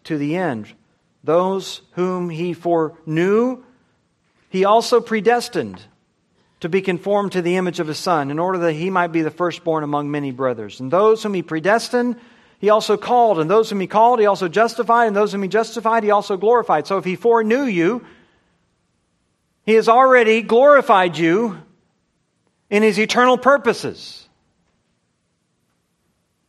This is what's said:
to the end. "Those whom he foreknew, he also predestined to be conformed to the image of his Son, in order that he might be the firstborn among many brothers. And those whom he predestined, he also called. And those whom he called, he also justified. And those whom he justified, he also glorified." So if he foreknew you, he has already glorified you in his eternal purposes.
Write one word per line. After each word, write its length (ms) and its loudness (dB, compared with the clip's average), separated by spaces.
to 140 -6
the 180 -4
end. 320 -6
"Those 560 -2
whom 360 -4
he 240 -6
foreknew, 1040 -2
he 160 0
also 340 2
predestined 840 -2
to 80 -6
be 120 0
conformed 520 -2
to 80 -2
the 160 -2
image 220 -4
of 80 -4
his 120 -8
Son, 320 -2
in 80 -6
order 180 -2
that 160 -2
he 160 -6
might 220 -2
be 100 -2
the 80 -2
firstborn 540 -4
among 260 -4
many 220 -6
brothers. 480 -6
And 100 -10
those 320 2
whom 120 -6
he 100 -4
predestined, 720 -2
he 100 0
also 280 2
called. 420 2
And 120 -2
those 180 2
whom 120 -4
he 60 -4
called, 320 2
he 60 2
also 220 0
justified. 580 0
And 100 0
those 180 0
whom 100 -6
he 60 -4
justified, 540 -2
he 80 0
also 260 0
glorified." 500 0
So 100 -2
if 80 -6
he 120 -4
foreknew 480 2
you, 380 0
he 100 0
has 140 2
already 540 6
glorified 760 4
you 420 0
in 120 0
his 160 2
eternal 400 2
purposes. 920 -2